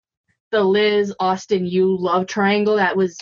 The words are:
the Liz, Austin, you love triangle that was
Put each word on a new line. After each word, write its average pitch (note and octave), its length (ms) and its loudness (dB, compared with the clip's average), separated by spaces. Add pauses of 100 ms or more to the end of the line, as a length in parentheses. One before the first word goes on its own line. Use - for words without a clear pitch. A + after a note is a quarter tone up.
(500)
the G#3+ 140 2
Liz, G#3 560 2
Austin, F#3 440 -2
you F#3 320 0
love F3+ 300 -2
triangle G#3 500 0
that F#3 200 0
was F#3 260 -2